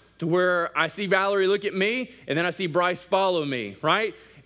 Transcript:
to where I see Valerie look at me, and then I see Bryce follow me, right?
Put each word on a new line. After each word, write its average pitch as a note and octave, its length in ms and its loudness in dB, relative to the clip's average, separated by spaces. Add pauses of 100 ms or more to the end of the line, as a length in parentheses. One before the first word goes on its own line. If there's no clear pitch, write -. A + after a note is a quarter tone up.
(200)
to E3+ 60 -4
where F3+ 500 0
I D#3+ 120 2
see G3+ 180 -6
Valerie F#3+ 400 2
look G3+ 200 0
at F#3 80 -4
me, A3+ 360 -2 (160)
and C#3 120 -2
then E3+ 80 0
I F3+ 40 -2
see F3+ 180 -4
Bryce F3 340 0
follow F#3 420 2
me, A#2 380 -6
right? F#3+ 320 2 (320)